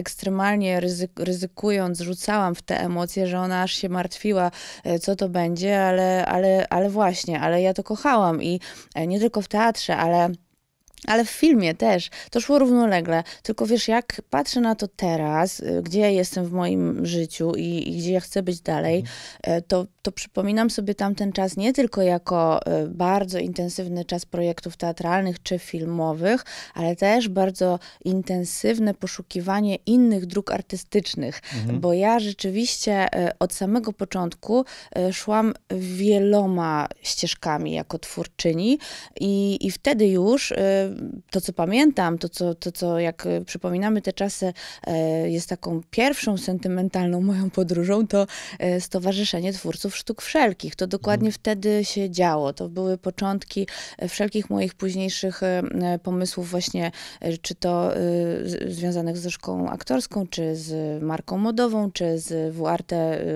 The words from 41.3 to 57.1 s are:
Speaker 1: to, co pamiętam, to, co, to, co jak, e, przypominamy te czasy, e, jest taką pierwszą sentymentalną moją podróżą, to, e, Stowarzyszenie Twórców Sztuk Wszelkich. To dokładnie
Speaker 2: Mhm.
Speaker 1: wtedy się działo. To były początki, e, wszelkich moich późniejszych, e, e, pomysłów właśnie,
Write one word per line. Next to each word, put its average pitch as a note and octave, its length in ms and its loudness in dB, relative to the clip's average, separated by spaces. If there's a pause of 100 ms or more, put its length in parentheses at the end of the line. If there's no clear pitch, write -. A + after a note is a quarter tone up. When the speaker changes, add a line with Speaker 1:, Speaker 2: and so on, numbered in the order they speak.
Speaker 1:
to, F#3+ 100 0
co - 120 -6
pamiętam, F#3 640 4
to, F3 120 -6
co, F3 260 -2
to, F3 160 -8
co E3+ 280 0
jak, E3 260 -2
e, F3 200 0
przypominamy F#3+ 560 -2
te F#3+ 120 -4
czasy, F#3+ 400 -2 (340)
e, D#3+ 420 0
jest E3+ 200 -4
taką E3+ 320 -6 (100)
pierwszą A3+ 460 2
sentymentalną F#3 840 -2
moją F#3+ 280 0
podróżą, F#3 580 2
to, G3+ 200 2 (320)
e, F3+ 220 0
Stowarzyszenie F#3+ 720 -2
Twórców F#3+ 440 -6
Sztuk - 240 -6
Wszelkich. G#3+ 540 0
To F#3 120 -2
dokładnie G#3 400 0
Speaker 2:
Mhm. G#3 120 -2
Speaker 1:
wtedy G#3 460 0
się G3 240 -2
działo. D#3 440 2
To F3 160 -8
były F#3 280 -2
początki, G3 720 -4 (300)
e, F3+ 100 -6
wszelkich G#3 420 -2
moich G3 240 0
późniejszych, F#3+ 680 -4
e, F3+ 180 2 (200)
e, F3 180 0
pomysłów F3+ 500 -4
właśnie, F3+ 420 -2 (300)